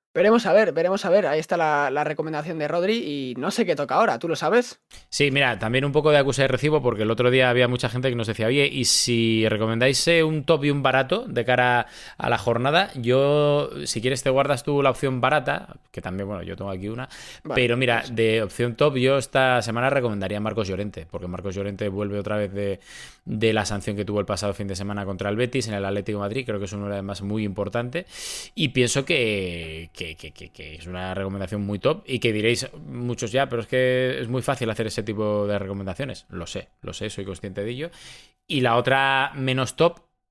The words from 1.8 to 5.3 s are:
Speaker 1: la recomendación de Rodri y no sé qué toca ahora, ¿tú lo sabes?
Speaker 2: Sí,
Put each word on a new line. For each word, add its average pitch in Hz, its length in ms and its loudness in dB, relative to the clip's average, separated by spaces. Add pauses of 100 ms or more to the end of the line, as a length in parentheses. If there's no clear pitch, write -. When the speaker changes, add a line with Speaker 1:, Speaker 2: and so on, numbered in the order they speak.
Speaker 1:
la 147 140 0
recomendación 156 560 -4
de 147 80 -2
Rodri 185 300 0
y 139 380 -6
no 131 140 -2
sé 220 160 0
qué 170 80 2
toca 139 220 0
ahora, 170 240 4
¿tú 170 80 -4
lo 165 80 0
sabes? 220 440 0 (280)
Speaker 2:
Sí, 143 240 2